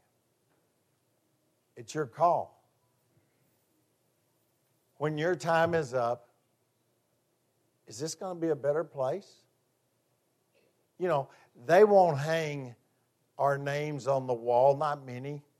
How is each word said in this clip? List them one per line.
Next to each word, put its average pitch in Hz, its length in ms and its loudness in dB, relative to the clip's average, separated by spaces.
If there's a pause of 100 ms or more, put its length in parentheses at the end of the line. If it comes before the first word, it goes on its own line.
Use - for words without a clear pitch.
(1800)
It's 117 180 -16
your 156 100 -4
call. 139 580 0 (2250)
When 151 180 -4
your 165 180 0
time 165 380 2
is 147 220 -2
up, 120 340 -4 (1600)
is 110 120 -16
this 160 160 -8
gonna 185 240 -10
be 165 120 -2
a 151 60 0
better 143 280 -2
place? 143 520 -6 (1600)
You 180 100 -4
know, 143 200 -2 (380)
they 180 180 8
won't 185 340 6
hang 147 560 -4 (640)
our 139 180 2
names 143 500 -6
on 135 200 0
the 127 80 -2
wall. 120 420 4
Not 147 300 -4
many 135 360 -10 (180)